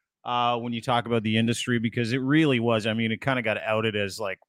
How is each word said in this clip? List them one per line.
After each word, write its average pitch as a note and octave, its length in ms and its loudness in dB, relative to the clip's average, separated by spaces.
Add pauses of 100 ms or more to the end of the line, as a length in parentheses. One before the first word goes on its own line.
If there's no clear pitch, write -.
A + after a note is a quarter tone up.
(240)
uh, A#2+ 340 0
when A#2+ 160 -6
you A#2 80 -4
talk A#2+ 240 2
about A2+ 180 0
the A2 140 2
industry, A#2 420 0
because A2+ 340 -2
it C3+ 60 -2
really C#3 420 4
was, A2+ 260 0
I A2 60 0
mean, A2+ 180 0
it G#2 80 -4
kinda C3 220 -2
got G#2+ 160 0
outed A2 380 0
as, G2+ 240 -4
like, G2 300 -6